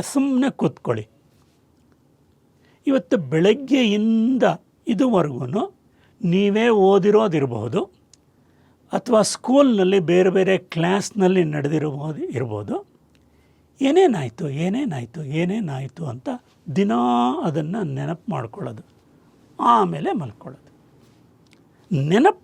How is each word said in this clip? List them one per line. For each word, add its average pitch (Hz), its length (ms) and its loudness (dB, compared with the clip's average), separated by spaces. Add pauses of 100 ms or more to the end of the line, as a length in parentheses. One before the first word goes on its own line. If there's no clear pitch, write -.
ಸುಮ್ಮನೆ 269 460 0
ಕೂತ್ಕೊಳ್ಳಿ. - 540 -4 (1800)
ಇವತ್ತು 269 280 0 (120)
ಬೆಳಗ್ಗೆಯಿಂದ 220 1160 2 (420)
ಇದುವರೆಗೂ 180 760 0 (580)
ನೀವೇ 202 440 0 (160)
ಓದಿರೋದಿರಬಹುದು 185 1000 2 (1120)
ಅಥವಾ 220 340 2
ಸ್ಕೂಲ್ನಲ್ಲಿ 220 760 2
ಬೇರೆ 180 280 4
ಬೇರೆ 190 240 2 (120)
ಕ್ಲಾಸ್ನಲ್ಲಿ 185 760 0
ನಡೆದಿರಬಹುದು, 151 760 -4 (160)
ಇರ್ಬೋದು. 107 380 -6 (1080)
ಏನೇನಾಯ್ತು, 269 640 0 (140)
ಏನೇನಾಯ್ತು, 170 640 -4 (120)
ಏನೇನಾಯ್ತು 165 720 -4
ಅಂತ 131 240 -10 (460)
ದಿನಾ 202 240 2 (440)
ಅದನ್ನು 165 380 -4 (100)
ನೆನಪು 143 400 -8
ಮಾಡ್ಕೊಳ್ಳೋದು, 120 520 -10 (760)
ಆಮೇಲೆ 214 540 2
ಮಲ್ಕೊಳ್ಳೋದು, 135 580 -12 (1200)
ನೆನಪು 190 520 2